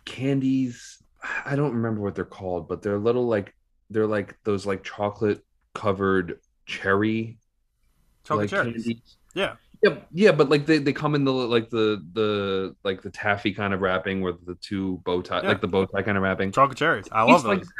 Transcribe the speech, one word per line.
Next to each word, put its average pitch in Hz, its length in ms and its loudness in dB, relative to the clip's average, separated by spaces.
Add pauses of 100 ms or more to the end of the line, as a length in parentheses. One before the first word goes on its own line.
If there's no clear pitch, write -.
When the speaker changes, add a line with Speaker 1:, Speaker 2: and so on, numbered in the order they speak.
Speaker 1:
candies? 131 960 -2 (420)
I 139 120 -4
don't 143 180 0
remember 113 260 -2
what 101 140 -4
they're 92 100 -4
called, 90 440 -8
but 87 120 -6
they're 101 180 -2
little, 120 280 0
like, 107 260 -2 (380)
they're, 110 160 0
like, 104 380 -4
those, 101 220 -2
like, 98 180 -4
chocolate 104 600 -2 (300)
covered 95 640 0 (260)
cherry, 110 720 -2 (840)
Speaker 2:
Chocolate 151 200 -2
Speaker 1:
like, 101 80 -2
Speaker 2:
cherries. 117 340 -2
Speaker 1:
candies. 117 320 -6 (180)
Speaker 2:
Yeah. 185 220 -2 (260)
Speaker 1:
Yeah, 180 140 6 (160)
yeah, 185 200 6
but, 147 160 4
like, 147 180 4
they, 156 120 6
they 139 140 2
come 147 240 0
in 143 80 2
the, 135 80 4
like, 120 380 0
the, 107 420 2
the, 101 720 -2
like, 95 180 -2
the 98 80 -12
taffy 101 420 0
kind 98 220 -2
of 92 60 -2
wrapping 95 400 0
with 87 260 -4
the 90 100 -8
two 95 480 -6
bow 90 160 0
tie, 90 220 -4
Speaker 2:
Yeah. 98 60 -2
Speaker 1:
like, 101 120 0
the 104 60 -2
bow 95 200 0
tie 98 160 -4
kind 101 140 0
of 95 60 0
wrapping. 95 300 -2
Speaker 2:
Chocolate 131 260 2
cherries. 147 320 -2
I 110 140 2
Speaker 1:
It - 20 2
Speaker 2:
love 156 160 8
Speaker 1:
tastes 117 40 -6
like 196 140 2
Speaker 2:
those. - 200 -14